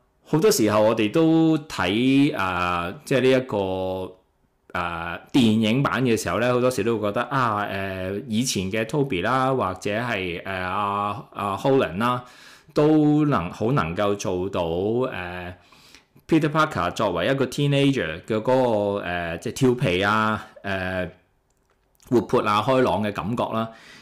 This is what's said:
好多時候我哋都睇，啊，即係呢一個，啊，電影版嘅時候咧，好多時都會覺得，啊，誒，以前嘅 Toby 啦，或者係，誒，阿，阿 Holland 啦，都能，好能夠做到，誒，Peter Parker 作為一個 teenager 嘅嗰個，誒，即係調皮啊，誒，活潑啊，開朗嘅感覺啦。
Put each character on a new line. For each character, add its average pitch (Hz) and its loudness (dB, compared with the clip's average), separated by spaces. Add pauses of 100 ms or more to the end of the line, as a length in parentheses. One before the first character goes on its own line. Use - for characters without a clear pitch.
(260)
好 156 0
多 214 4
時 107 2
候 107 4
我 113 4
哋 107 0
都 160 4
睇， 131 2
啊， 90 -2 (120)
即 143 -2
係 127 2
呢 127 4
一 131 4
個， 92 -4 (640)
啊， 85 -6 (120)
電 113 4
影 113 2
版 117 0
嘅 117 2
時 - -6
候 90 0
咧， 123 0
好 123 2
多 123 2
時 123 -2
都 113 0
會 104 -2
覺 101 -2
得， 120 -2
啊， 113 -2
誒， 98 -6
以 113 -2
前 95 -2
嘅 110 0
Toby 135 -2
啦， 131 0
或 98 -2
者 - -6
係， 101 -4
誒， 98 -10
阿， 101 -4
阿 98 -4
Holland 107 0
啦， 123 -2 (480)
都 151 4
能， 95 0
好 110 -2
能 87 0
夠 104 0
做 92 -2
到， 95 -2
誒， 90 -4 (760)
Peter 160 2
Parker 147 0
作 104 -2
為 87 -2
一 135 2
個 131 0
teenager 139 0
嘅 113 -2
嗰 107 -2
個， 127 0 (520)
誒， 87 -4
即 110 -8
係 - -10
調 123 4
皮 95 0
啊， 107 0 (180)
誒， 92 -4 (1000)
活 120 4
潑 107 0
啊， 104 2
開 131 4
朗 101 2
嘅 104 -2
感 104 -4
覺 113 -2 (100)
啦。 113 -4 (300)